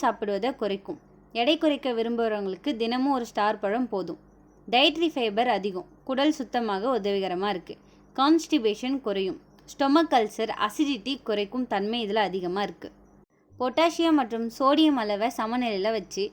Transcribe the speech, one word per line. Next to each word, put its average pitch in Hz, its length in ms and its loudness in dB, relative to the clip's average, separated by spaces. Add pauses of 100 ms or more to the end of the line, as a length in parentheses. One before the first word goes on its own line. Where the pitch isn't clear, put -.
சாப்பிடுவதை 208 480 0 (120)
குறைக்கும். 196 360 -6 (360)
எடை 247 220 4
குறைக்க 285 440 0
விரும்புகிறவங்களுக்கு 214 720 -2 (100)
தினமும் 254 340 0
ஒரு 240 140 -4
ஸ்டார் 214 320 0
பழம் 226 320 0
போதும். 180 240 -4 (480)
டயட்ரி 294 480 4
ஃபைபர் 233 420 0
அதிகம், 190 320 -6 (140)
குடல் 277 380 0
சுத்தமாக 226 580 -2
உதவிகரமா 196 560 -2
இருக்கு. - 220 -12 (380)
கான்ஸ்டிபேஷன் 269 920 2
குறையும், 196 340 -2 (300)
ஸ்டொமக் 294 480 4
அல்சர், 220 360 -2 (120)
அசிடிட்டி 269 560 -2
குறைக்கும் 214 500 -4
தன்மை 214 340 -2
இதுல 202 220 0
அதிகமா 185 400 -2
இருக்கு. - 200 -14 (640)
பொட்டாசியம் 320 640 2
மற்றும் 233 240 -2 (120)
சோடியம் 285 460 4
அளவை 208 340 0
சமநிலையில 226 580 0
வச்சு 190 400 -4